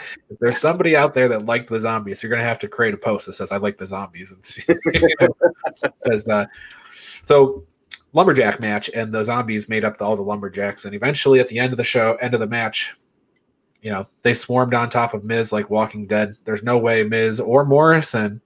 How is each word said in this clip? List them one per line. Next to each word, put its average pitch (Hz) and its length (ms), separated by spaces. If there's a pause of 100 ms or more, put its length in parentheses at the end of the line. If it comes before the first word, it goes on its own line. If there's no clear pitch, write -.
(300)
if - 80
there's 120 200
somebody 165 380
out 143 180
there 127 140
that 107 180
liked 120 220
the 113 120
zombies, 110 420
you're 113 80
gonna 117 140
have 117 160
to 104 80
create 110 260
a 101 40
post 107 280
that 95 80
says, 95 180
"I 98 40
like 101 220
the 95 80
zombies," 95 440
and - 140
see, - 220
<laughs> - 280
you - 140 (120)
know, - 80 (760)
'cause, 113 220
uh, 104 180 (760)
so 135 420 (480)
lumberjack 127 480
match, 104 300
and 113 220
the 110 120
zombies 113 440
made 110 160
up 107 120
the, 104 80
all 107 120
the 101 60
lumberjacks. 101 640
And 101 100
eventually 131 460
at 127 80
the 110 100
end 127 140
of 117 60
the 117 60
show, 113 320
end 123 180
of 113 60
the 110 60
match, 113 480 (840)
you 110 100
know, 98 140 (180)
they 120 120
swarmed 123 400
on 117 160
top 117 240
of 104 100
Miz 113 260
like 104 200
Walking 107 360
Dead. 104 380
There's 107 180
no 123 160
way 113 260
Miz 113 360
or 127 240
Morrison 139 800